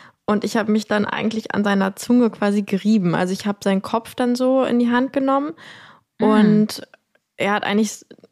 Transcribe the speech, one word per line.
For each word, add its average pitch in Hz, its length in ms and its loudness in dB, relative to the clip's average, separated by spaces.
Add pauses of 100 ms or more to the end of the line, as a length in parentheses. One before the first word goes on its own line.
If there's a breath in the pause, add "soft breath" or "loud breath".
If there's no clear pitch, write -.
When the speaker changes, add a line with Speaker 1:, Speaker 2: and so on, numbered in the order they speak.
(260 loud breath)
Speaker 1:
Und 208 180 0
ich 220 120 -4
habe 214 160 0
mich 214 140 0
dann 208 180 -2
eigentlich 220 500 -6
an 202 100 -2
seiner 196 320 0
Zunge 240 340 2
quasi 208 320 0
gerieben. 202 520 0
Also 180 180 -2
ich 196 140 -6
habe 202 160 -4
seinen 196 200 0
Kopf - 320 -6
dann 247 200 0
so 254 300 2
in 240 140 0
die 240 120 2
Hand 254 220 0
genommen 277 400 0 (680 loud breath)
Speaker 2:
Mhm. 208 80 2
Speaker 1:
und 214 540 4 (540)
er 196 160 -2
hat 208 120 -2
eigentlich, 208 420 -2 (240)